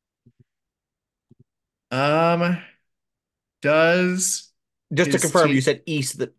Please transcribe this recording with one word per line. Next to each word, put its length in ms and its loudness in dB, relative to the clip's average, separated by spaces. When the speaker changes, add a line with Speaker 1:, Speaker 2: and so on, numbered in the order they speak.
Speaker 1:
Um, 680 0
does 920 0
Speaker 2:
Just 200 0
to 60 2
Speaker 1:
his 20 -6
Speaker 2:
confirm, 320 2
Speaker 1:
team 20 2
Speaker 2:
you 60 2
said 260 -2
east 280 -6
of 60 -18
the, 180 -8